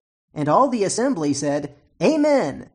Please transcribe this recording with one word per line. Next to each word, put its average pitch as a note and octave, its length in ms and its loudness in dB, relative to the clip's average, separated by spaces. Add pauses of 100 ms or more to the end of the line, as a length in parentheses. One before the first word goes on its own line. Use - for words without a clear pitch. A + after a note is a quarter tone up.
(340)
And D3 140 -4
all G#3 200 4
the A#3 160 -2
assembly F3+ 500 -2
said, D3 400 -4 (300)
"Amen." C#4+ 720 0